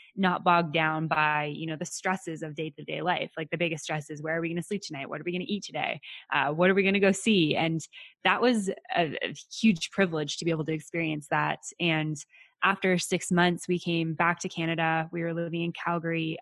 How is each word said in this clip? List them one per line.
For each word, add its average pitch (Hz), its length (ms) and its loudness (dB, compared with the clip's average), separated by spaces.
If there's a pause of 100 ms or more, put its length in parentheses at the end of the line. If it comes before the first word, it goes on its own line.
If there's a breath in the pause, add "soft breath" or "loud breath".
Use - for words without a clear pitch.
(160 loud breath)
not 185 260 2
bogged 170 320 4
down 156 320 2
by, 151 380 2
you 147 200 -6
know, 160 120 -6
the 170 80 -8
stresses 170 580 -6
of 156 140 -8
day-to-day 156 440 -6
life. 165 360 -2
Like, 160 140 -6
the 170 60 -4
biggest 170 280 -2
stress 156 260 -6
is, 147 100 -10
where 156 160 -4
are 165 40 -2
we 165 80 -4
gonna 170 120 -2
sleep 196 220 -4
tonight? 139 260 -10
What 151 120 -8
are 151 40 -14
we 175 60 -4
gonna 180 160 -4
eat 202 180 -4
today? 147 360 -4 (340 loud breath)
Uh, 143 160 2
what 170 180 4
are 190 60 6
we 196 80 4
gonna 196 160 4
go 196 140 6
see? 190 420 4
And 165 260 0 (440 loud breath)
that 190 180 4
was 220 260 4 (280)
a, 160 260 0
a - 120 -4 (180)
huge - 400 2
privilege 160 460 0
to 165 60 -10
be 170 60 2
able 156 140 0
to 160 80 -2
experience 156 580 -4
that. 151 300 0 (180)
And 156 380 0 (480 soft breath)
after 185 340 4
six - 320 -2
months, 175 380 2
we 180 100 0
came 165 360 -2
back 175 260 0
to 190 80 -6
Canada. 165 640 0
We 170 100 -4
were 165 100 -2
living 170 300 -4
in 170 100 -2
Calgary, 165 680 -2